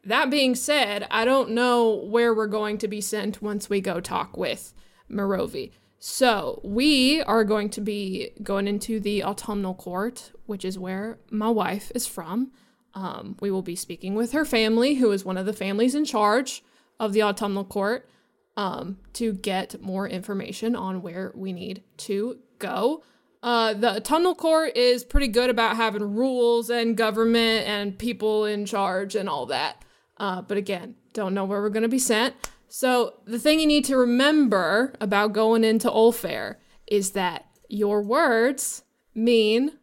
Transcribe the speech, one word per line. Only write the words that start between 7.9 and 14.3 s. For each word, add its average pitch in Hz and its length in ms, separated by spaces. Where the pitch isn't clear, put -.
going 196 260
into 208 320
the 202 240
Autumnal 202 500
Court, 190 580
which 202 180
is 190 160
where 190 400
my 214 200
wife 202 440
is 233 140
from. 202 440
Um, 190 480
we 202 100
will 190 120
be 175 120
speaking 185 400
with 233 160